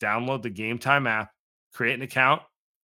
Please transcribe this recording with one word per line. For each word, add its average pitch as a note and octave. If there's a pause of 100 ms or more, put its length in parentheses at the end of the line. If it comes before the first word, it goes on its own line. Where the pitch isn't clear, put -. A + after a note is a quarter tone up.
Download A#2
the A#2+
Game A2
Time C3+
app, A2 (400)
create B2
an B2
account, C3 (420)